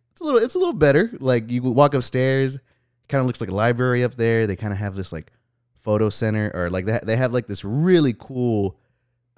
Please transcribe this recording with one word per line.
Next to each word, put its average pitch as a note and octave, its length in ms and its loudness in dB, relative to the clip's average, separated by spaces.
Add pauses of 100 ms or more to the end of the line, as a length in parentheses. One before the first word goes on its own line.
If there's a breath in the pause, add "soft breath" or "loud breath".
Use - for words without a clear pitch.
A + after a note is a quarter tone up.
(120)
It's - 80 -20
a F4 40 -8
little, C#4+ 160 2
it's A#3+ 140 0
a F#4 60 -2
little F4 120 0
better. D#3 460 4
Like, A#2+ 320 0
you B2 140 -2
walk C3+ 300 4
upstairs, C3 680 -2 (480)
kinda C3+ 180 0
looks B2 140 -4
like G2+ 100 -6
a F#2 40 -4
library B2 500 2
up A#2+ 100 -4
there. A2+ 320 2
They G2 80 -2
kinda G#2 220 -4
have G2+ 180 -6
this, F#2+ 180 -8
like, D#2+ 200 -12 (480)
photo G#2+ 300 2
center, G#2+ 440 -2
or, F2 160 -2
like, F#2 140 -4
they G#2+ 80 -2
ha-, A#2 120 -2
they A2 120 0
have, B2 160 0
like, A#2+ 160 -2
this G2+ 160 -8
really D3+ 520 2
cool, A2+ 640 -2 (600)